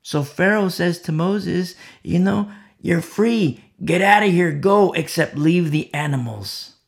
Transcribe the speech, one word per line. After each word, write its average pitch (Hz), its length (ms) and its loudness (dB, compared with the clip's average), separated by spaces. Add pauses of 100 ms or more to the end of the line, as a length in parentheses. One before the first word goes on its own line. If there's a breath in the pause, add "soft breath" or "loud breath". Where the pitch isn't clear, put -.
So 147 220 -4
Pharaoh 190 440 0
says 175 360 -2
to 165 80 -6
Moses, 180 640 -2 (280 loud breath)
"You 175 160 0
know, 202 320 0 (300 loud breath)
you're 170 200 0
free. 208 600 0 (220 loud breath)
Get 170 160 0
out 208 220 4
of 202 80 4
here. 170 200 2
Go, 190 420 2
except 160 440 -4
leave 165 340 2
the 151 220 -4
animals." 123 840 -6 (120)